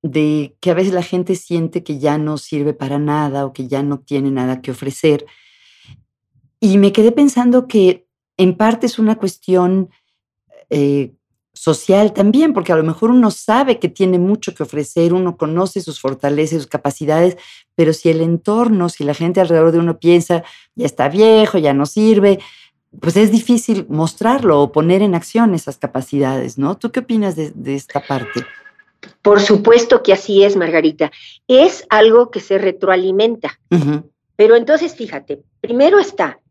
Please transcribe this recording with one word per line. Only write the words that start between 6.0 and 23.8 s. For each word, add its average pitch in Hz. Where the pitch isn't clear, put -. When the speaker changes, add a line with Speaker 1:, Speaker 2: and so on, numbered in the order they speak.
Speaker 1:
Y 202
me 202
quedé 226
pensando 254
que 185
en 185
parte 226
es 233
una 220
cuestión, 185
eh, 143
social 196
también, 247
porque 185
a 160
lo 156
mejor 165
uno 247
sabe 240
que 170
tiene 185
mucho 202
que 151
ofrecer, 165
uno 180
conoce 175
sus 160
fortalezas, 147
sus 135
capacidades, 156
pero 160
si 165
el 160
entorno, 196
si -
la 143
gente 180
alrededor 165
de 165
uno 170
piensa, 170
"Ya 233
está 139
viejo, 214
ya 147
no 139
sirve", 202
pues 170
es 208
difícil 226